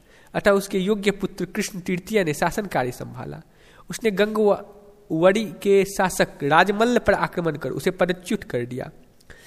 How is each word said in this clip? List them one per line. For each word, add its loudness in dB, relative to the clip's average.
अतः 4
उसके 0
योग्य 0
पुत्र -6
कृष्ण -6
तृतीय -2
ने 0
शासन -2
कार्य -2
संभाला। -12
उसने -2
गंग 0
व-, 2
वड़ी 4
के 2
शासक 0
राजमल्ल 4
पर 2
आक्रमण -2
कर -6
उसे -2
पदच्युत -2
कर -4
दिया -8